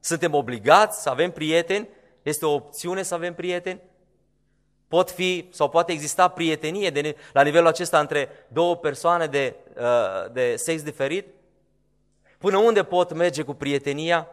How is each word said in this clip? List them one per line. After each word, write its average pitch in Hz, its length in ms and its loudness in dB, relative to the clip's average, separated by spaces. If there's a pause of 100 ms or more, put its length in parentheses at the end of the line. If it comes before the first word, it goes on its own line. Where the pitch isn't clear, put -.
Suntem 165 340 -4
obligați 143 680 2
să - 60 -4
avem 143 220 -2
prieteni? 165 580 -2 (340)
Este 151 240 -4
o 147 60 2
opțiune 175 500 -6
să 180 120 -6
avem 175 200 -6
prieteni? 180 460 -6 (1080)
Pot 175 220 2
fi 180 420 -4
sau 147 160 0
poate 170 240 2
exista 156 360 0
prietenie 165 640 -2
de, 147 260 -4 (160)
la 139 100 6
nivelul 151 240 6
acesta 165 320 2
între 147 300 0 (200)
două 170 280 2
persoane 170 500 0
de, 135 300 -2 (200)
uh, 117 560 0
de 123 240 -2
sex 160 260 -4
diferit? 147 440 -6 (1120)
Până 190 200 2
unde 214 260 4
pot 175 280 0
merge 165 300 0
cu 139 120 -8
prietenia? 143 800 -2